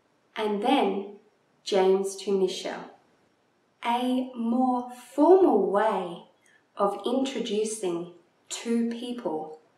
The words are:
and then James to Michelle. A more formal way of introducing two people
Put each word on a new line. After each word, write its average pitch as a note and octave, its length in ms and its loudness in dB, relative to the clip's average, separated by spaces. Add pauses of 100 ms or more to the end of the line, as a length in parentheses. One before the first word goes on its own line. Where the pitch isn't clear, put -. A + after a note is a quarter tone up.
(360)
and G#3 260 -2
then G#3+ 540 0 (480)
James F#3+ 540 2
to G3+ 180 -2
Michelle. - 560 -4 (960)
A B3+ 500 -2
more B3 560 0
formal C#4+ 800 4
way F#3+ 560 0 (480)
of - 300 0
introducing G#3 1040 -4 (380)
two A#3 400 -2
people A#3 720 -8 (160)